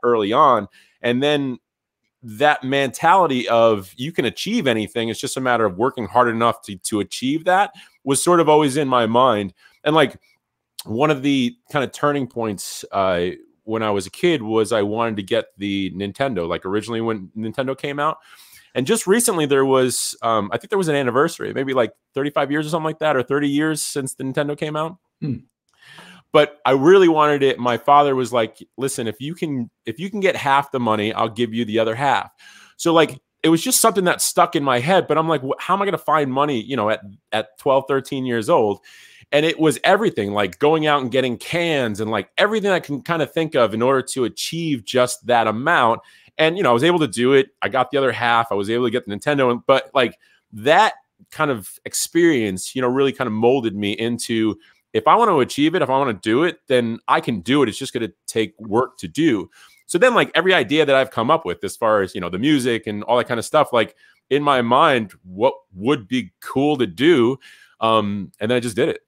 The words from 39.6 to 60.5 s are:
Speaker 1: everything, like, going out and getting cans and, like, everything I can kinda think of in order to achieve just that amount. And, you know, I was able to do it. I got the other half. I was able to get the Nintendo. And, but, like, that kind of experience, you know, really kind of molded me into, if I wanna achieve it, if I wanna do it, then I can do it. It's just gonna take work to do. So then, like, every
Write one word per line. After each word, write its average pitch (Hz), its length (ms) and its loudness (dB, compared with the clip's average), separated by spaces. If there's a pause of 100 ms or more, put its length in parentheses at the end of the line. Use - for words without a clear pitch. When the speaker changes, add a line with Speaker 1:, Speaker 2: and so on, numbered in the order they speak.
Speaker 1:
everything, 170 500 2
like, 101 260 -2
going 151 280 2
out 147 160 2
and 123 80 -4
getting 131 260 0
cans 139 640 -2
and, 110 100 -4
like, 104 280 -4
everything 202 320 0
I 175 100 0
can 143 220 -8
kinda 165 240 -2
think 160 280 -4
of 113 200 2
in 110 80 -2
order 131 200 2
to 127 220 -4
achieve 156 600 -6
just 123 420 -2
that 117 200 2
amount. 120 540 0 (380)
And, 160 180 2
you 202 60 -4
know, 131 80 4
I 120 40 4
was 123 100 2
able 175 160 4
to 143 80 0
do 120 240 0
it. 135 160 4 (120)
I 98 80 -2
got 127 220 -2
the 139 80 -2
other 131 140 0
half. 117 400 0
I - 20 -2
was 101 160 -2
able 120 160 0
to 113 40 -2
get 123 160 -4
the 104 80 -8
Nintendo. 135 360 0
And, 120 160 -2
but, - 280 2
like, 127 240 0 (340)
that 156 420 2 (360)
kind 151 200 -4
of 107 180 -6 (160)
experience, 127 920 0
you 131 60 -4
know, 123 60 2
really 135 240 0
kind 131 140 -4
of 110 60 -4
molded 113 420 2
me 101 180 -2
into, 113 640 -2 (360)
if 113 160 0
I 175 80 6
wanna 214 220 4
achieve 147 360 0
it, 170 80 0
if 127 80 -2
I 135 80 2
wanna 135 160 0
do 113 300 0
it, 165 240 -4
then 120 400 0
I 151 120 2
can 117 200 -4
do 139 220 2
it. 117 60 2
It's 101 100 -6
just 131 140 -10
gonna 113 200 -6 (140)
take 110 340 -4
work 113 380 -4
to 92 100 -10
do. 117 420 0 (360)
So 175 120 -2
then, 247 160 4
like, 165 200 2
every 180 200 2